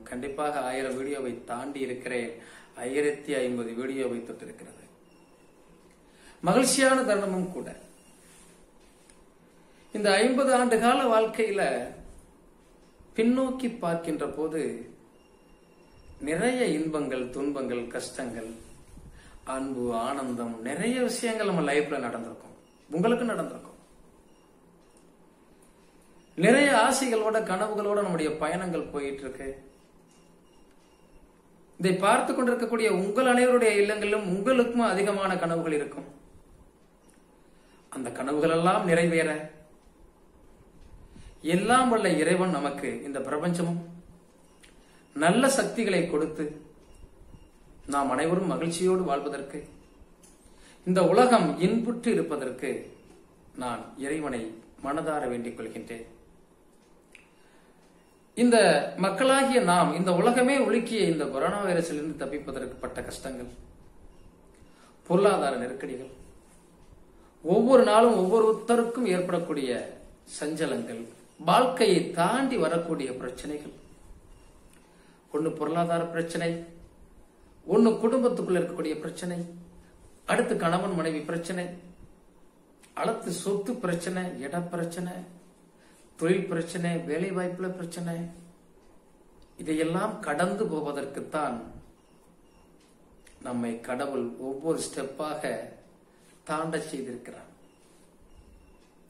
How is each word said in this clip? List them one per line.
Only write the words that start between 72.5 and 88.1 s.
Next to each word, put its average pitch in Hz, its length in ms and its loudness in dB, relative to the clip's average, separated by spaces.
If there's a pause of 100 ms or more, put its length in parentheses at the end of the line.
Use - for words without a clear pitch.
வரக்கூடிய 160 520 -2 (120)
பிரச்சனைகள், 143 540 -10 (1600)
ஒண்ணு 156 260 0
பொருளாதார 170 440 0 (120)
பிரச்சனை, 170 360 -2 (1160)
ஒண்ணு 226 220 6 (120)
குடும்பத்துக்குள்ள 233 580 2
இருக்கக்கூடிய 156 420 -4
பிரச்சனை, 175 380 -8 (920)
அடுத்து 233 260 2
கணவன் 180 400 0
மனைவி 160 320 -2
பிரச்சனை, 175 360 -4 (1300)
அடுத்து 190 380 -2
சொத்து 202 400 -4 (100)
பிரச்சனை, 180 400 -4 (220)
இட 175 160 -6 (120)
பிரச்சனை, 175 420 -6 (1040)
தொழில் 170 300 0
பிரச்சனை, 170 420 -4 (180)
வேலை 170 220 -2
வாய்ப்புல 180 440 -6
பிரச்சனை, 170 400 -8 (1400)